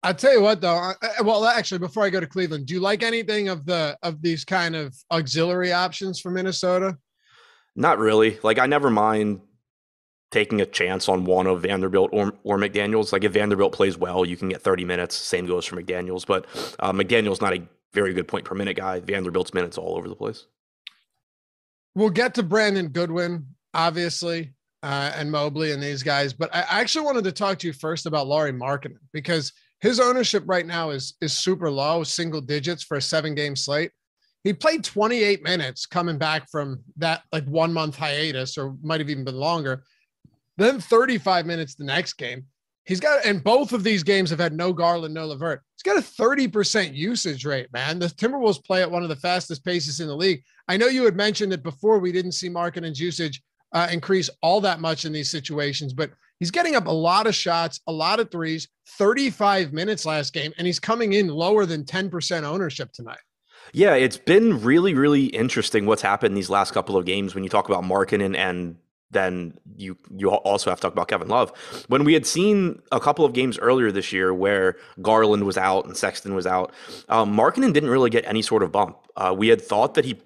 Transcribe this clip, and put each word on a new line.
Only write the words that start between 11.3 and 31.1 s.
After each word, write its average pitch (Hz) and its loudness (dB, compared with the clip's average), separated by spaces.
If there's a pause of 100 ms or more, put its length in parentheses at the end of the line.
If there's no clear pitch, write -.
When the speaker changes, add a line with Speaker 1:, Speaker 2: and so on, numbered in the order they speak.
Speaker 2:
of 90 2
Vanderbilt 95 2
or, 104 0 (100)
or 101 0
McDaniels. 104 0
Like, 98 0
if 101 2
Vanderbilt 101 2
plays 92 0
well, 90 0
you 87 -4
can 95 -6
get 92 -6
thirty 90 0
minutes. 90 -4
Same - -4
goes 87 -2
for 90 -10
McDaniels. 90 -8
But, 92 0 (340)
uh, 98 -2
McDaniels 101 0
not 95 0
a 90 -6 (320)
very 98 0
good 90 -4
point - -6
per 95 -10
minute 98 -4
guy. 95 -6
Vanderbilt's 90 -6
minutes 87 -4
all 87 -6
over 90 -10
the 98 -12
place. 107 -10 (1500)
Speaker 1:
We'll 208 2
get 240 0
to 240 0
Brandon 196 0
Goodwin, 170 -4 (260)
obviously, 165 -2 (300)
uh, 139 -4
and 147 -6
Mobley 151 -2
and 143 -4
these 143 -8
guys. 139 0
But 156 -6
I, 175 0
I 180 0
actually 311 -2
wanted 262 0
to 185 -2
talk 196 -2
to 175 -6
you 156 -6
first 160 -8
about 151 -2
Lauri 147 0
Markkanen, 135 -6 (140)
because 156 -4 (280)
his 226 2
ownership 247 2
right 180 0
now 165 -4
is, 135 -8